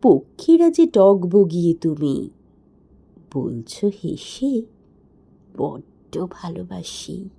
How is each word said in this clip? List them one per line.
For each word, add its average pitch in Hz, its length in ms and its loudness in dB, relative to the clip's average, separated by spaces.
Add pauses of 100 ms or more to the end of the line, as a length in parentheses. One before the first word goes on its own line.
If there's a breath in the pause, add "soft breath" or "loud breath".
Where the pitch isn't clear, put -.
পক্ষীরা 330 680 4
যে 330 160 4
ডগবগিয়ে 180 880 4
তুমি, 151 560 -4 (1040)
বলছো 131 560 -6 (140)
হেসে, 254 580 -6 (960)
"বড্ড - 760 -10
ভালোবাসি।" 180 960 -14 (100)